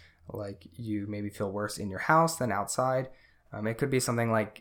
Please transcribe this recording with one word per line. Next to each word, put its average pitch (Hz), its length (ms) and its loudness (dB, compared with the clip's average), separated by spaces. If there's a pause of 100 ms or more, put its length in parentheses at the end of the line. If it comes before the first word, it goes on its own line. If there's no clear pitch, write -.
(280)
like, 101 460 -8
you 107 340 -4
maybe 104 220 -4
feel 101 220 -4
worse 104 260 -4
in 104 100 -6
your 95 120 -6
house 160 380 4
than 120 140 0
outside. 127 580 0 (440)
Um, 107 140 -4
it 113 100 -2
could 131 140 0
be 127 80 4
something 117 320 2
like 110 300 2